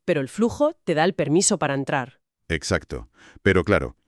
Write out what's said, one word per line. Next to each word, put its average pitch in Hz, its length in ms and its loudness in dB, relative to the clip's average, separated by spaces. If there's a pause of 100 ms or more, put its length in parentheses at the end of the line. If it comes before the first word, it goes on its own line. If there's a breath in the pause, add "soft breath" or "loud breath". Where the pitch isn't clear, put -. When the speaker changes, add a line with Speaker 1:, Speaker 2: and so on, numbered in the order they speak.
Speaker 1:
pero 156 160 0
el 131 80 -6
flujo 285 540 0
te 175 100 0
da 151 100 2
el 185 120 0
permiso 165 420 2
para 143 160 -2
entrar. 135 460 -4 (300)
Speaker 2:
Exacto. 80 600 -4 (320 soft breath)
Pero 92 220 4
claro, 80 320 0 (120)